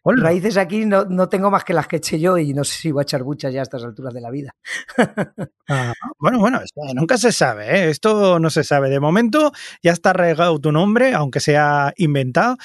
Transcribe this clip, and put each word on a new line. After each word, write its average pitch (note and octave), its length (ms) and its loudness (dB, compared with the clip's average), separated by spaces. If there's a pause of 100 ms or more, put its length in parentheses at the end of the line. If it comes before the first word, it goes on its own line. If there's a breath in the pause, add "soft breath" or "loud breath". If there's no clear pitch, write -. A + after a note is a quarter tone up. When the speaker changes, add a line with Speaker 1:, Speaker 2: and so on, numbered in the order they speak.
Speaker 1:
Hola. A3 220 2
Speaker 2:
raíces F3 320 2
aquí G3 280 0
no, G3 200 2
no F#3 240 0
tengo F#3+ 200 0
más G3 140 2
que F3+ 120 -4
las D3+ 120 0
que E3+ 120 -4
eché - 200 -4
yo F3+ 180 2
y D3+ 180 0
no C#3+ 100 -2
sé - 120 -8
si - 140 -4
voy C#3+ 120 0
a - 20 0
echar C3+ 180 -4
muchas C#3 300 -6
ya C3+ 80 -4
a - 20 -4
estas B2+ 220 -10
alturas A#2+ 280 -12
de B2 80 -14
la A#2 120 -12
vida. C#3 240 -12 (400 loud breath)
<laughs> - 560 -4 (140)
Speaker 1:
Ah, B2 280 -2 (240)
bueno, A3+ 220 0
bueno, A#3 200 0
esto A#2+ 220 -14 (120)
nunca E3 220 2
se A3 160 2
sabe, A#2 420 0
¿eh? F#3 140 2
Esto G3 500 2
no D#3+ 120 2
se D3 140 0
sabe. C#3 260 2
De C#3 100 0
momento A3+ 500 2 (320 loud breath)
ya E3+ 100 4
está F3 180 2
arraigado E3+ 500 2
tu D3+ 120 0
nombre, G#3+ 420 2
aunque D3 260 -2
sea D3 560 2
inventado, D#3 680 0